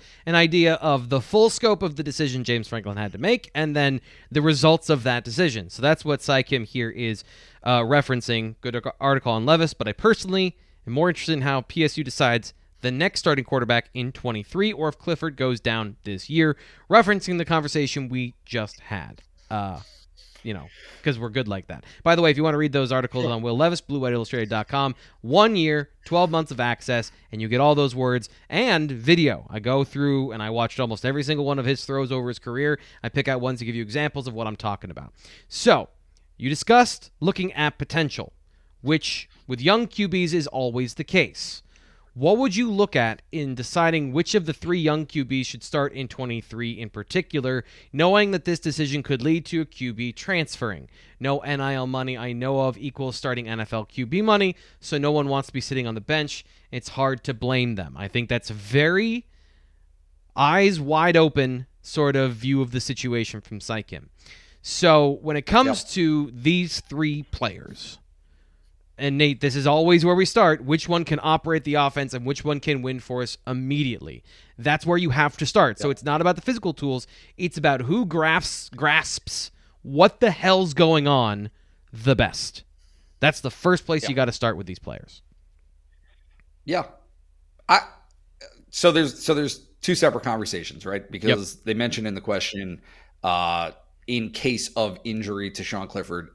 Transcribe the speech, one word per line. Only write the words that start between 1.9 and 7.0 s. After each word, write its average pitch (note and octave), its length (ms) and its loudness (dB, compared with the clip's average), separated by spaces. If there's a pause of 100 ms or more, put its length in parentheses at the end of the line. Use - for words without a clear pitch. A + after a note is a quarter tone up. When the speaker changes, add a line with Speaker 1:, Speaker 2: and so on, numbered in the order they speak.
Speaker 1:
the D3+ 60 -6
decision C3+ 420 -2
James A#2 240 0
Franklin G2+ 280 -8
had G#2 160 -6
to F#2 60 -12
make, G3+ 360 0
and D3+ 220 -2
then C#3 240 2 (300)
the C#3+ 100 0
results D#3 480 4
of C#3+ 140 2
that A#2+ 220 -2
decision. A#2 440 -2
So - 140 -14
that's D3+ 220 4
what C#3+ 180 -2
Cy C3+ 200 2
Kim B2+ 220 -2
here A#2 240 -4
is, A2+ 360 -6 (380)